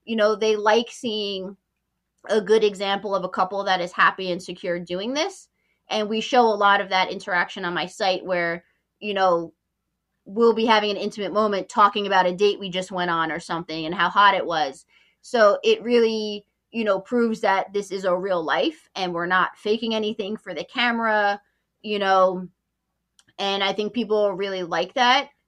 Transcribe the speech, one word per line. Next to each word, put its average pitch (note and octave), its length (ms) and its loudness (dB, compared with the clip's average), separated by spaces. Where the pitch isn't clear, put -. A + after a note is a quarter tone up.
You A3+ 120 -6
know, G#3+ 180 4
they G#3+ 220 0
like G#3+ 340 2
seeing G3+ 640 -8
a G#3+ 120 2
good G#3 240 2
example G3 500 -2
of F3+ 100 -2
a F#3 40 -4
couple G3 360 -2
that F#3 160 0
is F3 120 -6
happy F#3 380 0
and F3 120 -4
secure F3+ 360 -6
doing F#3 360 -6
this. F4 340 -6
And G#3+ 200 -2
we A3 120 -2
show B3 220 2
a A3+ 120 4
lot G3+ 260 4
of F#3+ 100 -6
that F#3 200 0
interaction F#3 540 -4
on F3 100 -4
my D#3+ 120 -4
site F#3 380 -2
where, F3 400 -2
you G#3 140 -6
know, F3 380 2
we'll A3+ 300 4
be A3 120 0
having G#3+ 240 4
an G3+ 60 -2
intimate G3+ 360 -6
moment G3+ 360 0
talking G3+ 380 2
about F#3+ 200 2
a F3+ 80 -2
date G3+ 260 2
we G3 100 -8
just F#3 220 -8
went F3+ 180 -2
on E3 220 0
or E3 80 -6
something D#3+ 460 -8
and E3 80 -6
how F3 160 0
hot G3+ 240 6
it F3 120 -2
was. D#3 400 -4
So C#4+ 420 4
it A3 180 2
really, A3 640 0
you A3+ 140 -4
know, G3 160 0
proves A3+ 420 0
that G3 300 0
this G3+ 180 -4
is F#3+ 140 -6
a F3+ 120 2
real F#3 280 -2
life F3 500 -2
and F3+ 200 -6
we're E3+ 120 -4
not F#3 300 0
faking A3+ 380 -2
anything G#3+ 420 -6
for F#3 180 -12
the D3 100 -8
camera, A3 760 0
you G#3 160 -4
know, F#3 500 2
and G3 260 -2
I G3 80 0
think G#3 200 -4
people G#3 400 0
really F#3+ 300 -4
like E3+ 320 -4
that. C4 340 2